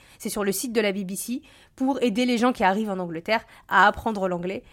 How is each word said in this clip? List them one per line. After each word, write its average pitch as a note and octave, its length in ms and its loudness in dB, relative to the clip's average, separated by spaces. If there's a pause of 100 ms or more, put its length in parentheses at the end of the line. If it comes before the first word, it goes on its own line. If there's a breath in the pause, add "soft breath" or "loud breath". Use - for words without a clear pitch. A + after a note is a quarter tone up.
(180 loud breath)
C'est - 120 -6
sur G#3 120 -2
le G3 100 2
site A#3 200 -4
de A3+ 80 2
la G#3 100 2
B G3 140 -4
B F#3 120 -8
C B3 260 -8 (340 loud breath)
pour C4 260 0
aider A#3+ 220 2
les B3 140 2
gens B3 160 2
qui A3 100 -2
arrivent G3+ 260 2
en F#3+ 80 -4
Angleterre F3+ 460 -4 (240 loud breath)
à F#3+ 180 6
apprendre G#3 400 0
l'anglais. F3+ 360 -4 (100 soft breath)